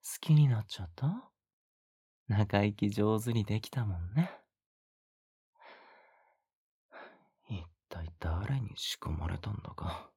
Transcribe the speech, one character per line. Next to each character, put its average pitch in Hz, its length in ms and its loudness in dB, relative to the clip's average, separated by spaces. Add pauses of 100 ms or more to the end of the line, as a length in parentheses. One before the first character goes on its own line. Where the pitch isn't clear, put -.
好 - 60 -12 (100)
き - 140 2
に 151 160 8
な 113 120 2
っ 104 60 -6
ち - 140 -12
ゃ 92 40 -6
っ 82 120 -12
た？ 180 340 -2 (960)
中 104 360 4
行 104 100 2
き 104 140 2
上 104 320 4
手 117 140 -2
に 110 100 2
で 107 160 0
き - 80 -12
た 120 160 -2
も 92 140 -2
ん 90 160 -6
ね。 165 160 2 (3250)
一 92 160 -6 (280)
体 82 280 -10
誰 98 400 -2
に 107 180 -6
仕 - 200 -8
込 - 140 -8
ま 80 180 -4
れ 82 80 -4
た - 140 -6
ん 101 120 -6
だ - 120 -14
か。 - 420 -8